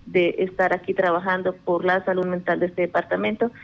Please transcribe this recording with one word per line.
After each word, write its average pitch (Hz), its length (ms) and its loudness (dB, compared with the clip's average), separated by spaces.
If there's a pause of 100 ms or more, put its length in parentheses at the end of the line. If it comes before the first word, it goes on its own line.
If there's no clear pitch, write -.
de 170 340 2
estar 185 360 0
aquí 185 180 -2
trabajando 185 640 0
por 175 300 -2
la 185 200 2
salud 185 220 0
mental 180 340 -2
de 175 60 2
este 175 160 -2
departamento 190 680 -2 (140)